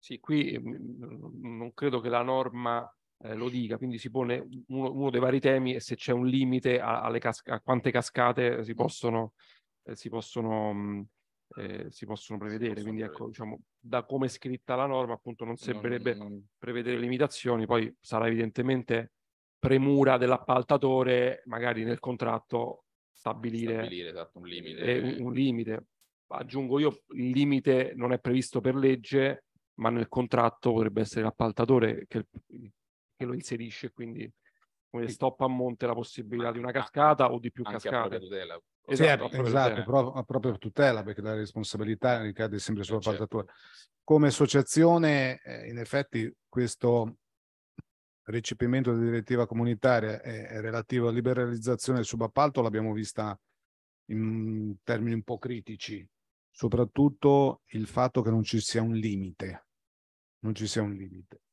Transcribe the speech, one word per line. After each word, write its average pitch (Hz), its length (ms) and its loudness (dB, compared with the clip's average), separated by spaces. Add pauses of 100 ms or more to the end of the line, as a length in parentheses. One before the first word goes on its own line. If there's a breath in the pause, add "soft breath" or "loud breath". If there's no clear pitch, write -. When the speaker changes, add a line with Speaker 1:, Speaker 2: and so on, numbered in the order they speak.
Speaker 1:
Sì, 127 140 -14
qui, 147 360 -2
mm, 120 1000 -12
non 117 180 -10
credo 131 240 -2
che 117 100 -4
la 120 140 2
norma, 123 680 -2 (360)
eh, 110 100 -8
lo 117 140 -4
dica, 117 280 -4
quindi 123 220 -6
si 117 100 -10
pone 123 380 -2 (220)
uno, 131 240 -4
uno 135 180 -2
dei 123 80 0
vari 131 220 4
temi 131 320 4
è 123 80 -4
se 117 160 -8
c'è - 160 -2
un 123 160 2
limite 127 520 2
a, 117 200 0
alle 117 180 -2
casca-, 120 360 -4
a 110 60 -4
quante 127 300 2
cascate 123 720 2
si 110 80 -8
Speaker 2:
Mm. 117 60 -6
Speaker 1:
possono, 113 560 0 (500 soft breath)
eh, 110 140 -12
si - 120 -14
possono, 110 640 -4
mm, 101 280 -6 (560)
eh, 98 340 -10
si - 160 -16
possono 107 320 -10
Speaker 2:
Si 101 60 -10
Speaker 1:
prevedere. 110 300 -4
Speaker 2:
possono 104 100 -10
Speaker 1:
Quindi, 110 160 -6
Speaker 2:
prevedere. 117 120 -8
Speaker 1:
ecco, 113 140 -12
diciamo, 110 320 -12 (220)
da 120 240 -4
come 135 220 -4
è - 20 -2
scritta 127 480 -8
la 131 100 0
norma, 127 280 -2
appunto, 117 280 -12
non 117 120 -8
Speaker 2:
Non, - 100 -16
Speaker 1:
sembrerebbe 120 500 -4
Speaker 2:
non 104 260 -12 (160)
Speaker 1:
prevedere 120 440 -4
limitazioni. 120 680 0
Poi 113 340 2
sarà 113 280 0
evidentemente 117 840 0 (480)
premura 135 600 6
dell'appaltatore, 127 1300 2
magari 117 360 -2
nel 117 160 -2
contratto, 117 880 -4 (260)
stabilire, 113 640 -6
Speaker 2:
Stabilire, 95 380 -6
esatto, 85 280 -14
un 90 80 -16
limite. 87 360 -12
Speaker 1:
eh, 123 180 0
un, 127 260 -4
un 127 60 -6
limite. 117 540 -2 (420)
Aggiungo 131 500 -4
io, 147 300 0
il 123 220 -4
limite 135 680 4
non 123 160 0
è 123 80 0
previsto 127 400 0
per 131 160 2
legge, 135 640 2 (380)
ma 113 120 2
nel 117 180 0
contratto 120 640 2
potrebbe 110 300 2
essere 110 200 -2
l'appaltatore 113 880 2
che, 113 160 -4 (880)
che 127 120 -8
lo 123 80 -4
inserisce, 117 580 -8
quindi, 113 280 -10 (680)
come 120 140 -6
dire, 113 60 -2
Speaker 2:
Sì. 113 80 -8
Speaker 1:
stoppa 135 280 0
a 131 40 4
monte 127 360 -2
la 120 80 2
possibilità 117 540 -6
Speaker 2:
Ma 117 60 -2
Speaker 1:
di 117 60 -6
una 123 120 -6
Speaker 2:
a-, - 20 -8
Speaker 1:
cascata 139 580 4
o 120 80 -2
di 120 120 -6
più 123 160 -10
Speaker 2:
anche 107 100 -6
a 104 140 -4
Speaker 1:
cascate. 117 180 0
Speaker 2:
propria 92 120 -4
tutela. 92 340 -8
Speaker 1:
Esatto, - 420 -8
Speaker 3:
Sì, 151 100 6
Speaker 1:
a 143 120 6
propria 131 240 -4
Speaker 3:
esatto, 123 260 4
Speaker 1:
tutela. 110 160 -2
Speaker 3:
pro-, 131 300 2
a 131 80 -6
propria 123 320 -2
tutela, 113 480 2
perché 104 180 -8
la 107 140 -4
responsabilità 110 880 -2
ricade 104 360 -4
sempre 101 260 -4
Speaker 2:
Eh, - 20 -10
certo. 104 160 -2
Speaker 3:
sull'appaltatore. 107 500 -4 (500 loud breath)
Come 151 260 8
associazione, 147 1120 4
eh, 117 260 -12
in 120 80 -10
effetti, 120 580 -2 (140)
questo 120 680 0 (1040)
recepimento 120 720 0
della 117 120 2
direttiva 117 420 2
comunitaria 117 760 2
è, 110 240 -10
è 110 160 -10
relativo 117 460 0
alla 117 80 2
liberalizzazione 123 840 0
del 110 100 -2
subappalto, 127 540 2
l'abbiamo 110 320 0
vista 107 440 -4 (680)
in 110 760 -4
termini 117 300 -2
un 113 100 -2
po' 117 140 -8
critici, 110 720 -10 (420)
soprattutto 139 1120 4 (120)
il 107 140 -4
fatto 127 360 0
che 110 80 2
non 113 120 4
ci 110 180 0
sia 117 200 -2
un 113 140 0
limite, 95 720 -6 (720)
non 110 140 -4
ci 107 120 -4
sia 110 140 -2
un 104 140 -2
limite 92 480 -16 (100)